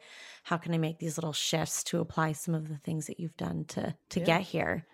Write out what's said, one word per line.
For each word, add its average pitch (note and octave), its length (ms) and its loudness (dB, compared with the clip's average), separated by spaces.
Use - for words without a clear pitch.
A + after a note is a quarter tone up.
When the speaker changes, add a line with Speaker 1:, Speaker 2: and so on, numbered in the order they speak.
Speaker 1:
how F3 140 0
can E3+ 160 -2
I E3 40 4
make D#3+ 220 2
these E3 180 -2
little D#3 160 -2
shifts - 520 0
to E3+ 140 2
apply D#3+ 340 2
some E3 220 0
of D#3 140 -2
the D#3 80 -4
things D#3 300 -2
that - 120 -8
you've E3 180 -6
done E3+ 320 -2
to, - 260 -2
to F#3 80 0
Speaker 2:
Yeah. E3+ 60 0
Speaker 1:
get E3+ 160 6
here?" D#3+ 520 0